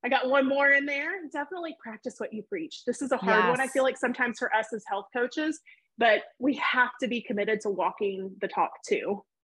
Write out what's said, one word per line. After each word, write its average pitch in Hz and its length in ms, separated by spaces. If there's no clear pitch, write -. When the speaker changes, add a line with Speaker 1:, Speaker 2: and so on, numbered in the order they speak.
Speaker 1:
I 247 40
got 254 220
one 269 180
more 277 220
in 277 160
there. 302 460
Definitely 311 500
practice 226 380
what - 120
you 214 120
preach. - 400
This 247 180
is 262 80
a 269 60
hard 190 320
one, 247 100
I 269 60
Speaker 2:
Yes. 254 80
Speaker 1:
feel 269 100
like, 262 140
sometimes 247 420
for - 160
us 220 180
as 220 140
health 202 260
coaches, 302 480
but 220 240
we 254 160
have 247 360
to 254 80
be 240 120
committed 208 420
to 214 80
walking 190 720
the 190 80
talk 170 220
too. 185 380